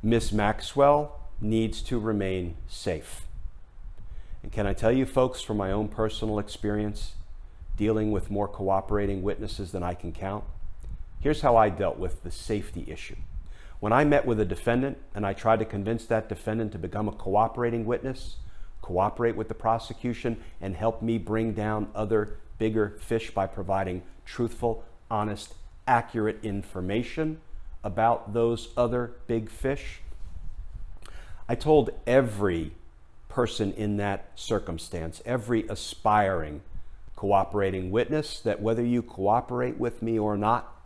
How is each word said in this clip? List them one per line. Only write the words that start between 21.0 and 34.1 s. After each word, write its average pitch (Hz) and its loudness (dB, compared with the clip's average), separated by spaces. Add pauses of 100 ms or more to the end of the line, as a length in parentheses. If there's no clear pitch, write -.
me 113 2
bring 110 0
down 107 -2
other 104 0 (200)
bigger 107 2
fish - -2
by 98 0
providing 95 -2 (220)
truthful, - -2 (260)
honest, 104 -2 (320)
accurate 113 2
information 110 -2 (440)
about 107 2
those 117 2
other 120 2 (140)
big 113 0
fish, - -4 (1500)
I 123 2
told 147 6 (160)
every 104 4 (560)
person 110 0
in 104 -2
that 101 -2